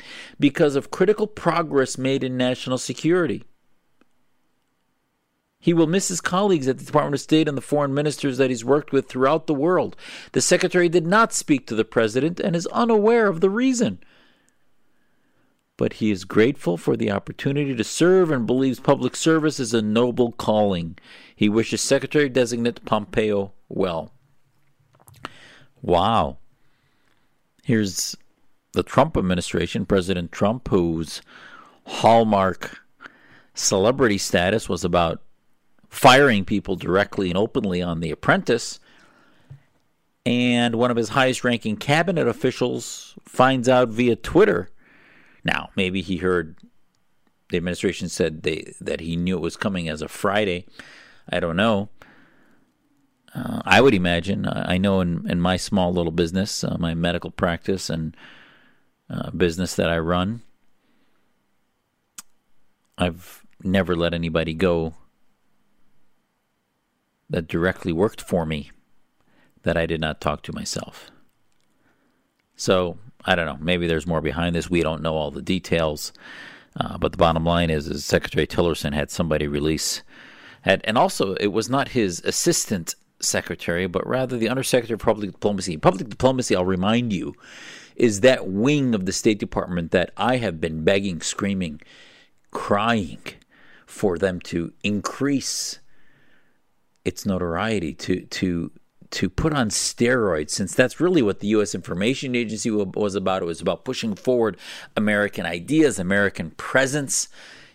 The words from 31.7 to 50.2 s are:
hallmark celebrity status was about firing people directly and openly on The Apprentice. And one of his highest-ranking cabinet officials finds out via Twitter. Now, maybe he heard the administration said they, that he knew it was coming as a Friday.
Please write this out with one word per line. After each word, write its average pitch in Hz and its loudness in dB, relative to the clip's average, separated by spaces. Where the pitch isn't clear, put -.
hallmark 107 2
celebrity 107 2
status 98 0
was 90 -4
about 85 0
firing 127 6
people 98 -2
directly 95 0
and 87 -2
openly 101 -2
on 85 -4
The 85 -4
Apprentice. 131 0
And 123 2
one 123 2
of 117 0
his 113 0
highest-ranking 120 0
cabinet 160 0
officials 123 -4
finds 131 2
out 127 6
via 117 2
Twitter. 143 2
Now, - -4
maybe 95 0
he 87 -4
heard 87 0
the 92 -2
administration 87 -4
said 80 -4
they, - -6
that - -6
he 82 -6
knew 90 -2
it 85 -4
was 82 -6
coming 90 -4
as 78 -8
a 76 -8
Friday. 98 -2